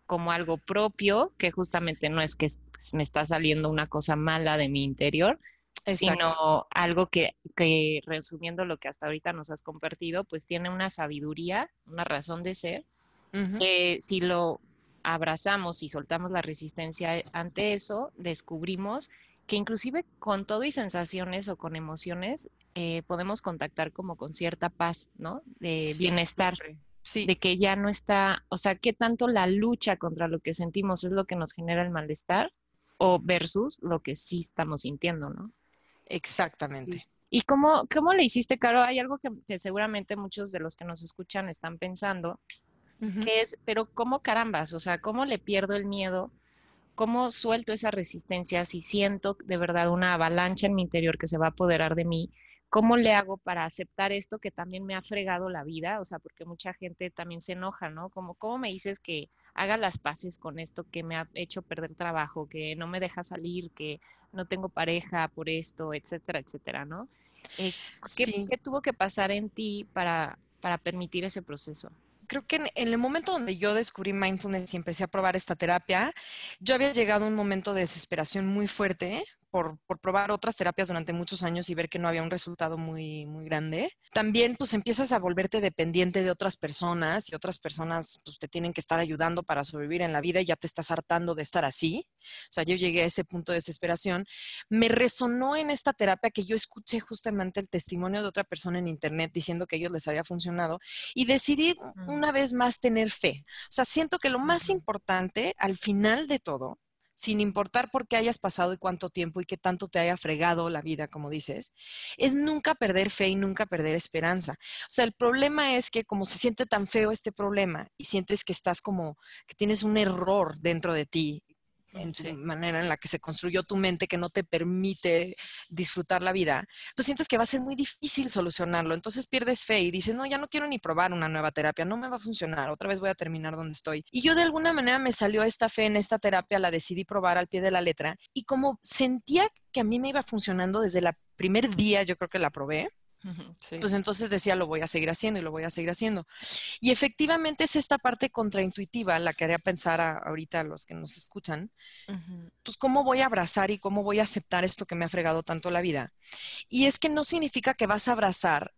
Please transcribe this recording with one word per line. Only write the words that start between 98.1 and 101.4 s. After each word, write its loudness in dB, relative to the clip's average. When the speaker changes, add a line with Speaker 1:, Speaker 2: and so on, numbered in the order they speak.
Speaker 2:
de -4
otra -2
persona -4
en -2
internet -2
diciendo -2
que -4
a -2
ellos -4
les -2
había -2
funcionado -2
y 2
decidí 4